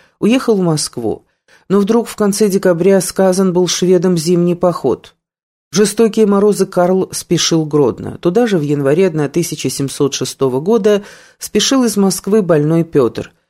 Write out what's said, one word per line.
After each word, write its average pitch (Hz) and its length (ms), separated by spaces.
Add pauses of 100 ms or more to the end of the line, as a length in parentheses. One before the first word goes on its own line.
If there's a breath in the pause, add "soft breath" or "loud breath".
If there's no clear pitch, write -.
(200 loud breath)
уехал 240 360
в 190 60
Москву. 147 640 (420 soft breath)
Но 196 120
вдруг 226 280
в - 80
конце 208 320
декабря 185 540
сказан 190 500
был 180 160
шведам 180 500
зимний 175 380
поход. 170 600 (560)
В - 40
жестокие 214 500
морозы 202 400
Карл 185 460
спешил 160 540
в - 20
Гродно. 135 540
Туда 202 260
же 196 100
в 151 40
январе 147 480 (180)
тысяча 151 420
семьсот 139 440
шестого 131 480
года 208 420 (340 loud breath)
спешил 254 460
из 220 140
Москвы 196 440
больной 165 440
Пётр, 120 480 (160)